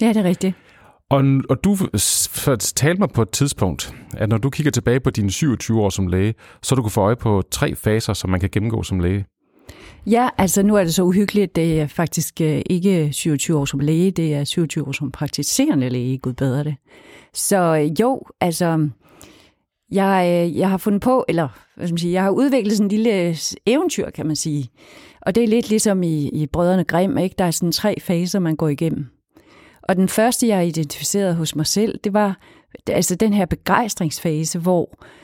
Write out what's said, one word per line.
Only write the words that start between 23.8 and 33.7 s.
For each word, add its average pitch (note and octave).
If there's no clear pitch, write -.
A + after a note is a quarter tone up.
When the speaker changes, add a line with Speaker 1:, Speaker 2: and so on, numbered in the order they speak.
Speaker 1:
kan -
man D#3
sige. D3
Og F#3+
det A#3
er A3
lidt A3+
ligesom G#3
i, D#3
i D3+
Brødrene F3
Grimm, F3+
ikke? F#3
Der G3
er F3
sådan E3
tre -
faser, F3+
man D#3+
går D#3+
igennem. D3
Og F#3+
den F#3
første, A#3
jeg F#3
identificerede E3+
hos D#3+
mig D3+
selv, -
det G3+
var, G3+
altså -
den A3
her G3+
begejstringsfase, F3